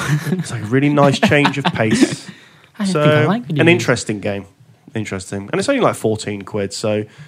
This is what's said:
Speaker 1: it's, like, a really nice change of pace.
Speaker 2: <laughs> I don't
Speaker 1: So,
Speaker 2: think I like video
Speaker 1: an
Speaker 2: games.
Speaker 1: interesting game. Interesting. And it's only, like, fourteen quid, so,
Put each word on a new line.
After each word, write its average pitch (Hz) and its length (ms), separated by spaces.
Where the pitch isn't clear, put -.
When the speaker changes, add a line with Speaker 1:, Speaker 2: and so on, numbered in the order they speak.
Speaker 1:
it's, 170 240
like, 113 120
a 104 40
really 135 220
nice 143 320
change 139 380
of 135 80
pace. 165 680
Speaker 2:
<laughs> - 440
I 208 60
don't 190 80
Speaker 1:
So, 151 100
Speaker 2:
think 151 120
I 151 120
like 220 160
video 160 200
Speaker 1:
an 160 40
Speaker 2:
games. 170 160
Speaker 1:
interesting 107 380
game. 101 260
Interesting. 98 580
And 180 80
it's 196 80
only, 277 120
like, 127 160
fourteen 104 460
quid, 98 300
so, 107 320